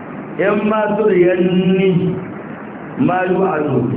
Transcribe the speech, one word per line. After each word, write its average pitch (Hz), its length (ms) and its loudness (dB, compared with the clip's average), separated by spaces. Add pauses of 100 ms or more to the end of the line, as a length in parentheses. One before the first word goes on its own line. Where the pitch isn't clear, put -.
(340)
In 208 340 0
ma 208 280 0
turiyanni 185 1160 2 (880)
ma 175 280 2
yu'adu, 156 720 0